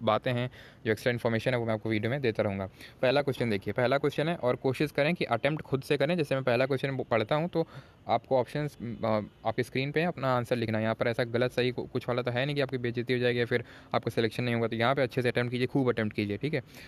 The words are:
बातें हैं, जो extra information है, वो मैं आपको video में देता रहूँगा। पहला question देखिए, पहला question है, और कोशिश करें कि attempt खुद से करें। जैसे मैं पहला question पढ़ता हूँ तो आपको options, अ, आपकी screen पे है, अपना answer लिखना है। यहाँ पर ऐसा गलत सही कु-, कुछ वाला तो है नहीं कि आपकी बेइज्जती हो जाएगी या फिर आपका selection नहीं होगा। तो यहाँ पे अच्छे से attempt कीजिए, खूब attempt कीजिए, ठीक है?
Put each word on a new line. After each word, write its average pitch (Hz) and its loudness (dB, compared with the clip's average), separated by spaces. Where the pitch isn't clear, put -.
बातें 110 2
हैं, 123 -2
जो 113 2
extra 110 0
information 117 0
है, 127 2
वो 117 -2
मैं 113 0
आपको 110 -4
video 110 0
में 143 -2
देता 110 2
रहूँगा। 98 -2
पहला 131 4
question 131 0
देखिए, 101 -2
पहला 127 2
question 147 0
है, 170 -2
और 123 0
कोशिश 139 0
करें 151 2
कि - -4
attempt 143 0
खुद 135 -2
से 147 0
करें। 147 2
जैसे 143 0
मैं 131 -2
पहला 127 4
question 135 -2
पढ़ता 113 0
हूँ 160 0
तो 165 -2
आपको 120 2
options, 147 -4
अ, 110 -6
आपकी 110 0
screen 135 -4
पे 151 0
है, 170 2
अपना 131 0
answer 120 0
लिखना 110 0
है। 107 0
यहाँ 110 0
पर 120 0
ऐसा 120 0
गलत 120 0
सही 127 0
कु-, 120 -6
कुछ - -4
वाला 123 0
तो 120 -2
है 123 0
नहीं 147 -2
कि 143 0
आपकी 131 -2
बेइज्जती 120 -2
हो 123 2
जाएगी 120 2
या 120 2
फिर 120 0
आपका 117 0
selection 117 0
नहीं 120 0
होगा। 113 2
तो 113 -4
यहाँ 117 4
पे 139 0
अच्छे 127 0
से 120 4
attempt 120 0
कीजिए, 123 0
खूब 131 2
attempt 110 0
कीजिए, 101 -2
ठीक 147 -4
है? 143 0